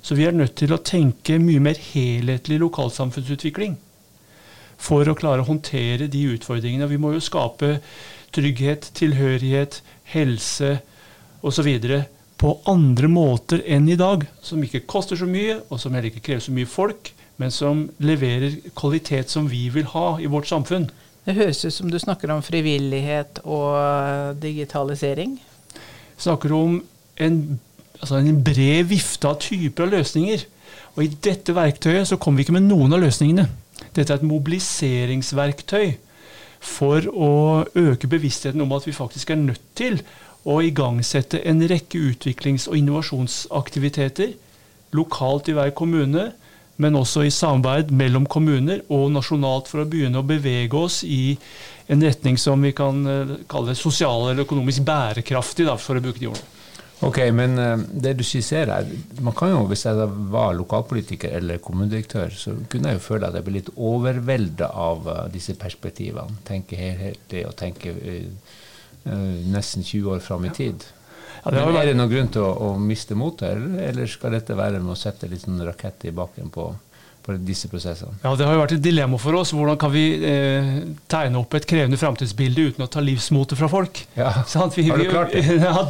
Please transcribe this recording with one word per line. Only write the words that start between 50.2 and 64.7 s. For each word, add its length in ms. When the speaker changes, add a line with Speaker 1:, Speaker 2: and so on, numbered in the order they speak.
Speaker 1:
å 60
bevege 480
oss 320
i 300
en 100
retning 380
som 240
vi 80
kan, 340
eh, 300
kalle 300
sosial 520
eller 140
økonomisk 400
bærekraftig, 800
da, 100
for 200
å 60
bruke 160
de 140
ordene. 180
Speaker 3:
Ok, 140
men, 260
eh, 180
det 240
du 80
skisserer 480
her, 140
man 140
kan 160
jo, 160
hvis 180
jeg 140
da 80
var 480
lokalpolitiker 800
eller 220
kommunedirektør, 760
så 220
kunne 200
jeg 100
jo 160
føle 140
at 60
jeg 100
ble 140
litt 180
overveldet 920